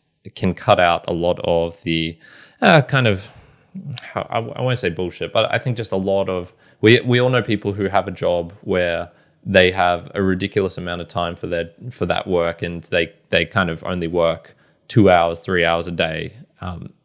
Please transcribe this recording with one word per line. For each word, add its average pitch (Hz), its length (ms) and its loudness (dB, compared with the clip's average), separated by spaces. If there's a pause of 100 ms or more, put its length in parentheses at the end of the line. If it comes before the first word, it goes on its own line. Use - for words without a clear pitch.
(240)
it - 100 -20
can 90 220 -2
cut 101 240 4
out 85 280 4
a 87 60 -4
lot 85 300 -2
of 85 400 -2
the, 82 340 -2 (420)
uh, 175 220 6
kind 131 240 0
of, 98 240 0 (840)
I, - 240 -4
I 117 220 -8
won't 127 180 -2
say 92 100 -2
bullshit, 87 420 -6
but 110 220 0
I 117 60 -2
think 120 180 -4
just 113 140 -8
a 98 60 -2
lot 98 300 0
of, 90 260 -6 (260)
we, 117 220 6
we 123 180 2
all 127 100 2
know 123 140 2
people 101 300 -2
who 101 140 -4
have 95 200 0
a 95 40 -6
job 87 400 -2 (100)
where 87 500 -2 (340)
they 92 240 6
have 87 460 0
a 101 80 -2
ridiculous 95 560 -2
amount 87 220 -8
of 82 60 -12
time 85 280 -4
for - 100 -12
their, 85 240 -4 (220)
for - 160 -4
that 87 180 -2
work, 85 380 -2
and 85 220 -8
they, 85 280 0 (160)
they 85 160 2
kind 90 240 0
of 82 140 -8
only 87 240 -4
work 82 480 -2 (320)
two 101 200 6
hours, 85 320 4
three 90 240 -2
hours 85 240 0
a 90 40 -6
day. 82 420 -4 (280)
Um, 90 320 -12 (120)